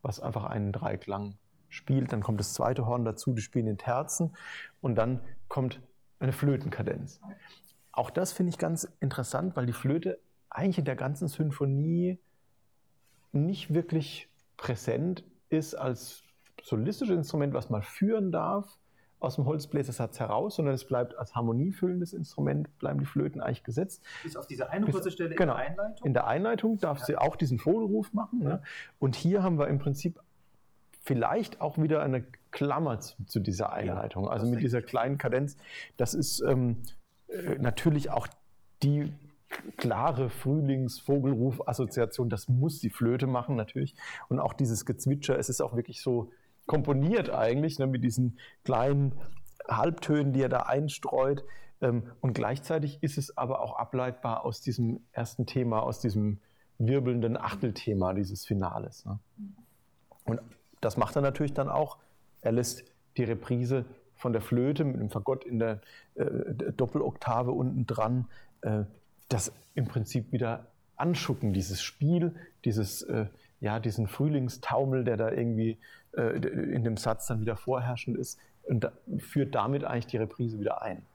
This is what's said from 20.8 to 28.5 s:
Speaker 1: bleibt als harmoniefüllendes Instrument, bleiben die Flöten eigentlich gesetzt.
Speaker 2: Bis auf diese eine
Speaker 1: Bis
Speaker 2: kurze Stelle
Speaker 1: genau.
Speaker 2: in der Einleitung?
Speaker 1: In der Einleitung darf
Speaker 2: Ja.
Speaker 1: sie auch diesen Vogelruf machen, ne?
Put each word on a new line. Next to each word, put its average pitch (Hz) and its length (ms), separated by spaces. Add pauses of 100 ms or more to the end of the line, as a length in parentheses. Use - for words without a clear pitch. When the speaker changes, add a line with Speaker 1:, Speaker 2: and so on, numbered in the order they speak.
Speaker 1:
bleibt 123 320
als - 160
harmoniefüllendes 170 800
Instrument, 147 680
bleiben 143 220
die 139 60
Flöten 143 340
eigentlich 127 240
gesetzt. 147 380 (200)
Speaker 2:
Bis 156 140
auf - 100
diese 123 240
eine 202 160
Speaker 1:
Bis - 80
Speaker 2:
kurze 185 160
Stelle 165 240
Speaker 1:
genau. 160 200
Speaker 2:
in - 40
der 131 120
Einleitung? 214 360
Speaker 1:
In 233 80
der 120 120
Einleitung 214 520
darf 151 220
Speaker 2:
Ja. - 60
Speaker 1:
sie - 100
auch - 200
diesen 127 220
Vogelruf 208 540
machen, 220 280
ne? 165 220 (360)